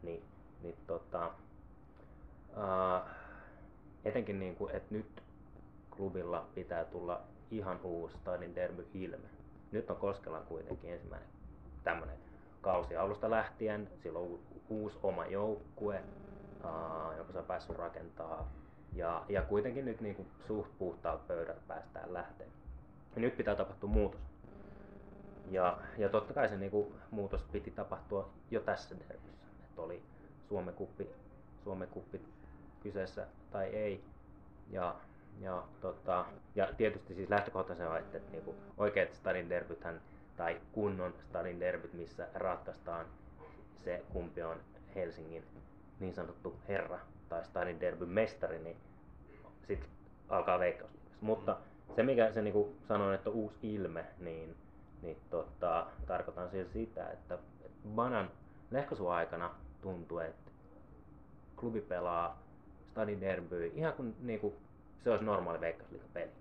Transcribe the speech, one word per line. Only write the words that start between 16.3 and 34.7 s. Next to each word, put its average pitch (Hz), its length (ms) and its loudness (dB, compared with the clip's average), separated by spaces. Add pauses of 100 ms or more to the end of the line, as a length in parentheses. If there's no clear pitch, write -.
ää, 80 540 -2
jonka 82 160 -6
se 90 60 0
on 80 60 -4
päässyt - 320 -2
rakentaa. 82 720 -4 (440)
Ja, 85 360 2
ja 101 120 6
kuitenkin 120 440 4
nyt 117 160 0
niinku 98 240 -2 (220)
suht 107 300 0
puhtaalta 85 500 0
pöydältä 82 400 0
päästään 85 460 -6
lähteen. - 380 -6 (640)
Ja 117 60 2
nyt 123 160 4
pitää 104 180 6
tapahtua 98 340 0
muutos. 107 320 8 (1300)
Ja, 90 260 8 (200)
ja 101 120 6
totta 104 240 6
kai 127 160 6
se 104 80 0
niinku 98 360 4 (180)
muutos 101 320 2
piti - 280 -4
tapahtua - 580 -2 (220)
jo 113 80 4
tässä - 400 0
derbyssä. - 460 -12 (180)
Et - 160 -12
oli 85 240 -4 (460)
Suomen 92 240 0
kuppi, - 360 -6 (540)
Suomen 92 240 -2
kuppi - 340 -8 (640)
kyseessä 101 440 -2 (240)
tai 95 160 2
ei. 104 360 2 (680)
Ja, 90 260 2 (440)